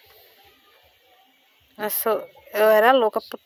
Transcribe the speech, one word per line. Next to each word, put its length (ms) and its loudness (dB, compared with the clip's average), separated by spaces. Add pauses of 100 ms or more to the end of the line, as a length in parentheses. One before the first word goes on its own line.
(1800)
Eu 120 -8
sou, 400 -6 (240)
eu 160 2
era 240 4
louca 260 0
p-, 260 -16